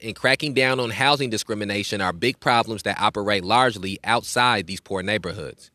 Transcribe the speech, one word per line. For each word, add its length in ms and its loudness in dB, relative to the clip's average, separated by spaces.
and 140 -8
cracking 400 2
down 240 4
on 100 -2
housing 400 2
discrimination 720 -4
are 100 0
big 280 -2
problems 420 0
that 180 -2
operate 440 0
largely 600 2
outside 600 0
these 160 -10
poor 220 -4
neighborhoods. 720 -6